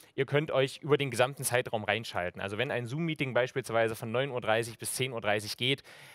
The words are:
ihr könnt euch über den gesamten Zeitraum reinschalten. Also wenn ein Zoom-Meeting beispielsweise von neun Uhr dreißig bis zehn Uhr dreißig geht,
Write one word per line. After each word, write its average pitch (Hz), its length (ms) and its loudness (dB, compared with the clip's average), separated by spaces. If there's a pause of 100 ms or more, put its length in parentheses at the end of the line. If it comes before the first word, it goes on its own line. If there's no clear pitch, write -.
(140)
ihr 127 120 0
könnt 147 240 2
euch 135 280 0
über 147 200 4
den 139 120 0
gesamten 123 320 2
Zeitraum 120 420 0
reinschalten. 95 580 -2
Also 101 160 -4
wenn 127 120 0
ein 120 160 -2
Zoom-Meeting 147 460 -2
beispielsweise 113 640 2
von 113 160 -6
neun 131 180 0
Uhr 123 120 -4
dreißig 113 360 0
bis - 140 -6
zehn 131 200 -2
Uhr 113 100 -6
dreißig 104 340 0
geht, 131 260 0 (320)